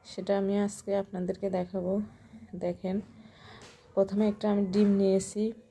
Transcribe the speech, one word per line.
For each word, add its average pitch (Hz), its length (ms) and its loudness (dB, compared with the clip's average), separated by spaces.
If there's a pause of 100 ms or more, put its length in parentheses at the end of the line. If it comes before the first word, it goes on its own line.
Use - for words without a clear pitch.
সেটা 190 320 -6
আমি 196 200 0
আজকে 202 380 -4
আপনাদেরকে 185 540 -4
দেখাবো। 180 420 -2 (640)
দেখেন, 180 400 -4 (920)
প্রথমে 196 380 2
একটা 208 220 -2
আমি 202 120 2 (100)
ডিম 202 240 6
নিয়েছি 190 480 2 (260)